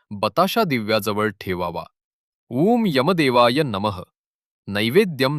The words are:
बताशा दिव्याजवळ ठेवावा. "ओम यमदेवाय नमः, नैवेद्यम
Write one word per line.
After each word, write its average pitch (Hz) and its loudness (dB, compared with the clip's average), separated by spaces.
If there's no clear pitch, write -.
बताशा 110 0
दिव्याजवळ 107 -2
ठेवावा. 87 -6
"ओम 214 2
यमदेवाय 131 2
नमः, 101 -4
नैवेद्यम 135 0